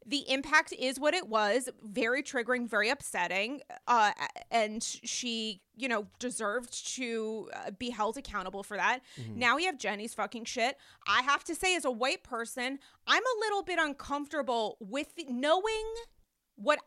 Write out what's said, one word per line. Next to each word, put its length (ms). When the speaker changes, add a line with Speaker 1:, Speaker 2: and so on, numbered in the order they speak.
Speaker 1:
The 140
impact 400
is 260
what 160
it 140
was, 400
very 400
triggering, 420
very 240
upsetting, 720
uh, 280
a-, 380
and 260
she, 800
you 140
know, 180
deserved 800
to, 580
uh, 180
be 180
held 260
accountable 480
for 140
that. 240
Speaker 2:
Mm-hmm. 200
Speaker 1:
Now 180
we 80
have 120
Jenny's 360
fucking 320
shit. 320
I 180
have 200
to 120
say, 200
as 80
a 80
white 320
person, 560
I'm 160
a 200
little 220
bit 180
uncomfortable 960
with 360
the, 120
knowing 560
what 300